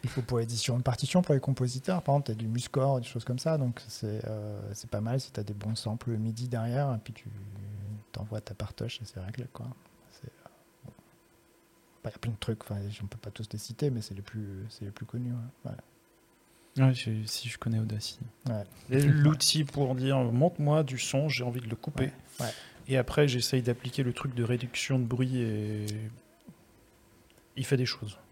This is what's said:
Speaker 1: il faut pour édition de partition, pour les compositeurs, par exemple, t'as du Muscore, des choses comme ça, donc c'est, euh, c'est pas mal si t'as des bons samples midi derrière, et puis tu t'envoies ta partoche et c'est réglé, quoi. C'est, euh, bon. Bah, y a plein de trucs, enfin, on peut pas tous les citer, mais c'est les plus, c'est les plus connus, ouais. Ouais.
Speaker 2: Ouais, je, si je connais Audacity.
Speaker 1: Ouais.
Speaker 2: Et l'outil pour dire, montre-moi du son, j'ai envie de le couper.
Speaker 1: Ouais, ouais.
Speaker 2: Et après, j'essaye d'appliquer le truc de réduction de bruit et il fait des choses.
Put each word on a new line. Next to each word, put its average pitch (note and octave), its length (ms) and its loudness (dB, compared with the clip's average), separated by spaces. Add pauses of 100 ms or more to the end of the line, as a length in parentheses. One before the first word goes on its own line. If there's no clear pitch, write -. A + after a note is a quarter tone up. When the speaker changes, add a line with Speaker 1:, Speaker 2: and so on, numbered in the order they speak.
Speaker 1:
il B2 60 0
faut C3 120 -2
pour A#2 180 2
édition A#2 380 0
de B2 40 0
partition, C3+ 400 2
pour D3+ 120 4
les C3+ 60 6
compositeurs, C3 600 0
par C#3 140 4
exemple, C#3+ 120 2
t'as A2+ 60 -2
du A2 140 -2
Muscore, C3 520 2
des A#2 60 -6
choses - 180 -4
comme B2+ 140 -2
ça, D#3+ 180 2
donc B2+ 320 0
c'est, G#2+ 380 -4
euh, G#2 340 -6 (120)
c'est - 180 -10
pas G#2 100 0
mal A#2+ 200 2
si - 100 -12
t'as G#2+ 140 -4
des G#2 100 -6
bons G#2+ 220 -2
samples A2+ 400 -4
midi A2+ 320 -2
derrière, A#2+ 440 0
et A#2 60 0
puis A2+ 140 -10
tu - 160 -14 (840)
t'envoies G#2+ 300 -6
ta - 140 -12
partoche - 460 -6
et A2 40 -8
c'est - 160 -12
réglé, A2 320 -8
quoi. A#2 140 -10 (440)
C'est, - 160 -18
euh, - 220 -18 (360)
bon. - 80 -16 (1080)
Bah, A2+ 100 -6
y - 40 -16
a - 20 -18
plein A#2 140 -4
de G#2+ 60 -4
trucs, - 260 -4
enfin, G2+ 120 -6 (240)
on G2+ 60 -6
peut A2 120 -10
pas G#2 120 -10
tous - 220 -8
les G#2+ 60 -6
citer, C#3 320 -2
mais A#2+ 100 0
c'est G2+ 140 -8
les G2 80 -8
plus, G2+ 480 -8
c'est - 140 -12
les G2 60 -8
plus G#2+ 160 -10
connus, A#2+ 260 -4 (320)
ouais. C#3+ 60 -6
Ouais. - 60 -8 (1080)
Speaker 2:
Ouais, B2+ 100 8
je, A#2+ 160 -2 (160)
si - 220 -6
je - 100 -8
connais A2+ 200 0
Audacity. A2 460 -4 (240)
Speaker 1:
Ouais. G#2+ 160 -2 (260)
Speaker 2:
Et C3+ 120 6
l'outil D3+ 600 6
pour C#3 320 2
dire, C3 240 2
montre-moi D3 640 4
du C3 160 -2
son, C#3+ 300 2
j'ai B2 160 0
envie A#2+ 160 -2
de A#2 80 -8
le A#2 80 -2
couper. C3+ 300 -2
Speaker 1:
Ouais, C#3 60 -4 (340)
ouais. G#2+ 60 -2 (360)
Speaker 2:
Et C3 80 4
après, C#3 320 6
j'essaye B2 340 2
d'appliquer B2 400 0
le B2 100 2
truc B2+ 220 -4
de A#2+ 80 0
réduction A#2+ 560 0
de B2+ 60 4
bruit B2+ 320 2
et G#2+ 500 0 (1700)
il C3 80 -2
fait C3+ 120 4
des B2 100 4
choses. - 320 -6 (140)